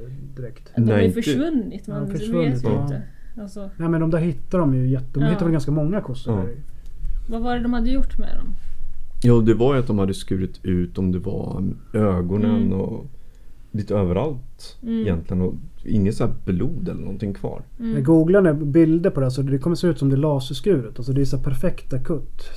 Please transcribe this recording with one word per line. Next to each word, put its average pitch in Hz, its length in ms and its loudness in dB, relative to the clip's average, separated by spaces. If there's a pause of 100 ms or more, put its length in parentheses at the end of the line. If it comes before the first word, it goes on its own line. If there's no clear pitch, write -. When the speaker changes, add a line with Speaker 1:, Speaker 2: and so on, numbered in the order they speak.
(360)
Speaker 1:
direkt? - 400 -14
Speaker 2:
De 123 60 4
har 110 80 4
ju 107 60 4
Speaker 3:
Nej, 98 100 6
inte 147 160 0
Speaker 2:
försvunnit, 226 640 -2
Speaker 1:
Ja, - 140 -8
Speaker 2:
men 139 100 -6
Speaker 1:
försvunnit, 165 360 -2
Speaker 2:
vi 139 40 2
vet 127 140 0
ju - 40 0
Speaker 1:
ja. 104 140 2
Speaker 2:
inte. 139 200 -4 (380)
Alltså. 196 360 -10
Speaker 1:
Nej, 165 120 -2
men 165 120 2
de 160 100 0
där 170 80 2
hittar 165 400 -2
de 143 160 4
ju 127 140 2
jätte-, 131 260 -2
de 139 80 0
Speaker 2:
Ja. 147 80 4
Speaker 1:
hittar 185 140 2
väl 165 80 2
ganska 147 200 0
många 156 280 0
kossor 117 340 -4
Speaker 3:
Ja. 95 80 0
Speaker 1:
där. 95 120 -4 (760)
Speaker 2:
Vad 226 120 -2
var 247 140 0
det 240 60 -2
de 240 100 0
hade 240 180 2
gjort 262 280 4
med - 180 4
dem? - 180 4 (720)
Speaker 3:
Jo, 120 160 8
det 110 140 6
var 123 200 4
ju 131 60 2
att 120 60 0
de 107 120 0
hade 95 160 2
skurit - 500 -4
ut, 90 340 -2
om 92 140 0
det 90 60 -2
var 95 460 -4 (280)
ögonen 98 720 2
Speaker 2:
Mm. 92 100 2
Speaker 3:
och - 340 -4 (680)
lite 107 200 -4
överallt 104 880 -2
Speaker 2:
Mm. 226 180 -4
Speaker 3:
egentligen. 90 420 -2
Och 90 120 -2 (300)
inget 107 300 2
så 131 120 0
här - 80 0 (100)
blod 92 440 -2
eller 87 120 -6
någonting 98 340 -6
kvar. - 280 -8 (160)
Speaker 2:
Mm. 226 160 -4
Speaker 1:
Jag 139 100 -2
googlade 160 500 6
bilder 160 560 4
på 143 100 -2
det 131 60 2
här, 127 40 0
så 127 120 -2
det 139 160 0
kommer 170 180 0
se 180 100 0
ut 160 120 0
som 135 100 2
det 135 60 2
är 131 40 2
laserskuret. 143 800 0
Alltså, 127 140 -4
det 131 80 2
är 143 40 4
så 147 120 2
här - 80 0
perfekta 139 540 0
kutt, - 440 -2 (140)